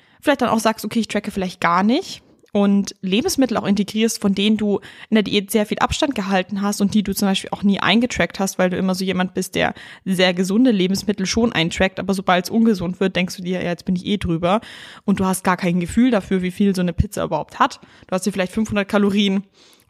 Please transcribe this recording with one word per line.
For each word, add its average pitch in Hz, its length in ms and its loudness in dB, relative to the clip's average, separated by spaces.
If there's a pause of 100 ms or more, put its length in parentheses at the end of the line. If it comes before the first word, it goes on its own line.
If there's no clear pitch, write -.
(220)
vielleicht 277 200 2
dann 240 80 0
auch 226 100 2
sagst, 220 260 -2
okay, 233 140 -4
ich 214 80 -2
tracke 208 240 -6
vielleicht 185 300 -6
gar 175 220 2
nicht 262 400 0 (280)
und 202 500 2
Lebensmittel 233 560 0
auch - 80 -4
integrierst, 208 540 0
von 202 140 0
denen 208 240 2
du 208 220 0 (320)
in 214 40 4
der 214 80 4
Diät 202 280 -2
sehr 214 160 2
viel - 100 -4
Abstand - 380 0
gehalten 196 480 -2
hast 202 180 -2
und 196 140 2
die 214 80 2
du 196 100 -4
zum 202 140 0
Beispiel 190 240 -2
auch - 100 -8
nie 202 180 2
eingetrackt 196 600 0
hast, 190 180 -4
weil 185 140 2
du 180 60 -4
immer 185 180 0
so 190 100 -4
jemand 185 300 -2
bist, 185 180 -6
der 170 220 0 (280)
sehr 185 300 2
gesunde 190 380 2
Lebensmittel 190 560 0
schon 226 260 0
eintrackt, 180 460 0
aber 185 160 -2
sobald 185 300 0
es - 40 -12
ungesund 185 500 0
wird, 190 160 0
denkst 180 220 -2
du 185 60 -10
dir, 180 180 -4
ja, - 80 -4
jetzt 170 160 -6
bin 185 100 0
ich 180 120 -6
eh 208 100 0
drüber 175 440 0 (440)
und 196 140 2
du 190 60 0
hast 185 180 -2
gar 185 140 2
kein 180 220 0
Gefühl 226 300 2
dafür, 190 320 0
wie 180 80 -2
viel 202 260 2
so 185 60 -2
eine 175 120 0
Pizza - 300 -4
überhaupt 156 360 -4
hat. - 200 0 (280)
Du - 80 -4
hast 185 100 -2
dir 196 80 -2
vielleicht 185 180 -2
fünfhundert 208 380 -2
Kalorien 202 540 2 (460)